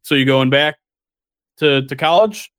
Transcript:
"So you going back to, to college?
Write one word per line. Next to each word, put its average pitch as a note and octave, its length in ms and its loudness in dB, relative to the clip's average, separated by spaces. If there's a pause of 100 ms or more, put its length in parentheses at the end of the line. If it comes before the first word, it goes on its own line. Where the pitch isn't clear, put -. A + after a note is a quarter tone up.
"So - 120 -4
you C3+ 120 2
going C3 240 2
back D3 260 0 (800)
to, C#3 280 0
to C3+ 100 -10
college? F3+ 640 0